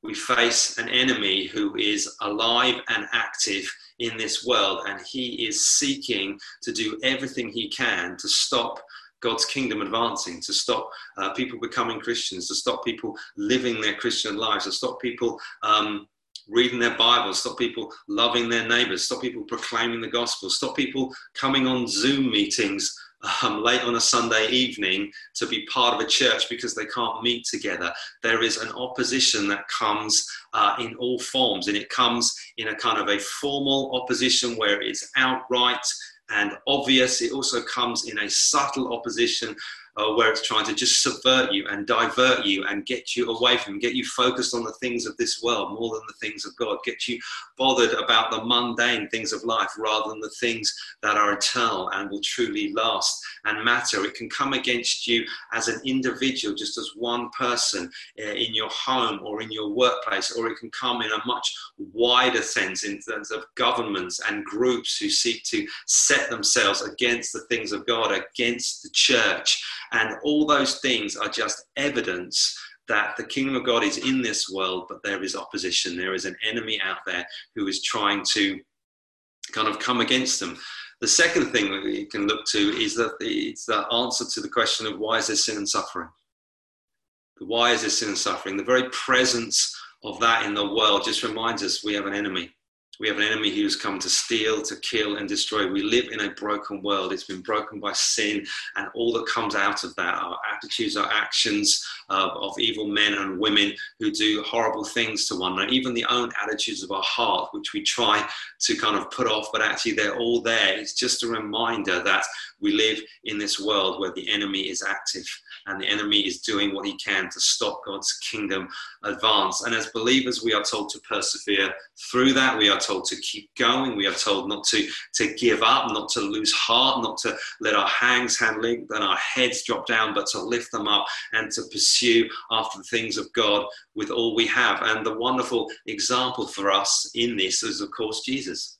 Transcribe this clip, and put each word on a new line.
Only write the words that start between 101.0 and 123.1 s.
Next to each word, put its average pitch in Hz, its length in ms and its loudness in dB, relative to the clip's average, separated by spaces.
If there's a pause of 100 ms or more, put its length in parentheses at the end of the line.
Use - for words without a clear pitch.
actions, 107 720 2 (280)
uh, 95 240 2
of 98 240 -6
evil 107 300 0
men 104 260 2
and 95 240 -4
women 104 340 4 (280)
who 107 100 0
do 107 320 2
horrible 113 420 0
things 110 440 -2
to 101 80 -2
one 92 160 -2
another, 95 160 0
even 127 260 2
the 117 160 -2
own 123 200 2 (120)
attitudes 107 400 -4
of 92 80 -8
our 95 120 -2
heart, 95 500 0
which 104 200 -8
we 104 100 -4
try 104 460 2 (300)
to - 180 0
kind 107 220 2
of - 120 -6
put 123 160 0
off, 107 240 0
but 107 120 2
actually 107 300 0
they're 104 260 0
all 117 240 2
there. 107 360 2
It's 107 140 -8
just - 300 0
a 120 60 -2
reminder 107 720 0
that 95 240 2 (340)
we 104 120 2
live 110 280 4 (240)
in 104 140 -4
this 101 200 -2
world 98 400 2
where 95 140 -2
the - 160 -8
enemy 98 400 -2
is 92 180 -4
active 95 380 -6 (420)
and 95 140 -6
the 95 60 -4
enemy 104 340 2
is 92 200 -2
doing 101 340 0
what 98 100 -6
he 101 140 -4
can 95 320 -2
to - 100 -8
stop - 460 0
God's 98 320 -4
kingdom 98 500 -4 (360)
advance. 104 580 2
And 117 120 -2
as 110 200 -2
believers, 123 500 2
we 113 80 2
are 104 100 2
told 104 280 -4
to - 180 -10
persevere 98 640 0 (380)
through 127 240 4
that. 131 240 4
We 104 100 6
are 98 100 4
told 92 260 -2
to - 160 -2